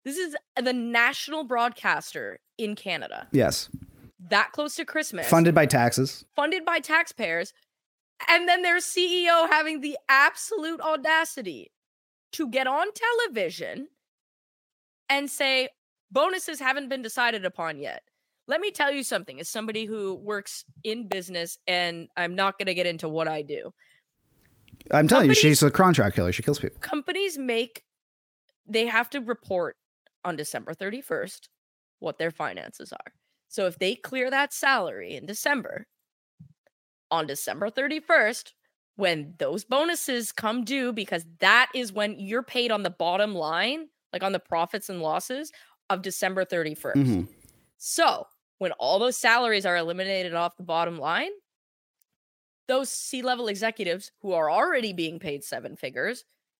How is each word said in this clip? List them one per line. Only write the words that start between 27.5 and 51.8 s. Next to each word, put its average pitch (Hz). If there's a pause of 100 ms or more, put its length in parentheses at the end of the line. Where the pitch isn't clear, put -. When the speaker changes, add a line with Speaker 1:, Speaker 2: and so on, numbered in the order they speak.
Speaker 1:
they 220
have 233
to 285
report 202 (480)
on 175
December 147
thirty-first 196 (520)
what 156
their 165
finances 92
are. - (360)
So 196
if 170
they 190
clear 254
that 277
salary 165
in -
December, 220 (1200)
on 160
December 147
thirty-first, 277 (440)
when 170
those 160
bonuses 269
come 226
due, 247
because 190 (140)
that 226
is 247
when 208
you're 202
paid 240
on 208
the 185
bottom 190
line, 190 (240)
like, 185
on 196
the 185
profits 180
and 180
losses 190 (380)
of 190
December 185
thirty-first. 151
Speaker 2:
Mm-hmm. 120 (560)
Speaker 1:
So - (320)
when 180
all 156
those 240
salaries 226
are 175
eliminated 180
off 170
the 180
bottom 170
line, 175 (1400)